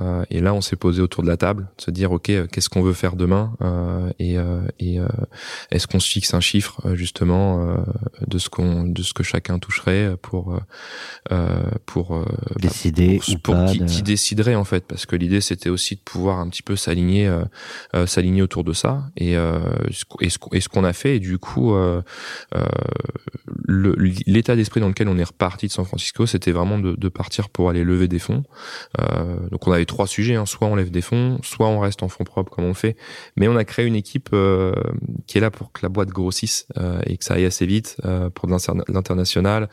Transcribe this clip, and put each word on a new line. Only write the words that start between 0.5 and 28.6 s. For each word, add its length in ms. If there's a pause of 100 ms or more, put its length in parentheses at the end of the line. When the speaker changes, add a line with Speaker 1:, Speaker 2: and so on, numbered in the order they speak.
Speaker 1:
on 60
s'est 160
posé 260
autour 220
de 60
la 80
table, 400
de 60
se 60
dire, 220
ok, 200
euh, 160
qu'est-ce 200
qu'on 140
veut 100
faire 240
demain, 460
euh, 580
et, 180
euh, 220 (220)
et, 180
euh, 80 (640)
est-ce 160
qu'on 140
se 80
fixe 240
un 80
chiffre, 440
euh, 100
justement, 640
euh, 160 (500)
de 120
ce 100
qu'on, 340
de 180
ce 120
que 100
chacun 340
toucherait 640
pour, 340
euh, 40 (720)
euh, 300 (240)
pour, 280
euh, 120
bah, 320
Speaker 2:
Décider 640
Speaker 1:
pour, 160
Speaker 2:
ou 20
Speaker 1:
pour 160
Speaker 2:
pas 140
Speaker 1:
qui, 120
Speaker 2:
de 60
Speaker 1:
qui 180
déciderait 520
en 100
fait, 200
parce 200
que 100
l'idée 240
c'était 300
aussi 260
de 60
pouvoir 380
un 100
petit 140
peu 120
s'aligner, 500
euh, 200 (500)
euh, 100
s'aligner 360
autour 240
de 80
ça, 320 (100)
et, 220
euh, 240 (300)
ce 120
qu-, 220
et 40
ce 100
qu-, 140
et 60
ce 80
qu'on 160
a 80
fait, 240
et 60
du 160
coup, 160
euh, 480 (540)
euh, 80 (800)
le, 500 (300)
l'état 300
d'esprit 260
dans 60
lequel 200
on 120
est 40
reparti 440
de 40
San 140
Francisco, 400
c'était 260
vraiment 280
de, 160
de 140
partir 400
pour 200
aller 140
lever 240
des 100
fonds. 240 (580)